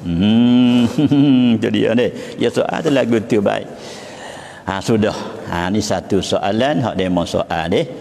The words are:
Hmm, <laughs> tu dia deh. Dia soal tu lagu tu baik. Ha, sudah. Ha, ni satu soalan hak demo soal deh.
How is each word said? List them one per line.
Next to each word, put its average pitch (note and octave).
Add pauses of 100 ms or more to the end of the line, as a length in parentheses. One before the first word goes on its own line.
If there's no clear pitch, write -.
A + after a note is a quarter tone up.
Hmm, A#2+ (320)
<laughs> B2+
tu A2+
dia A2
deh. -
Dia A#2
soal -
tu D#3
lagu B2
tu A2
baik. G#2 (1040)
Ha, F#2+
sudah. G#2+ (360)
Ha, F2
ni G#2
satu F#2+
soalan A2+
hak G#2
demo F#2
soal E2+
deh. A2+ (140)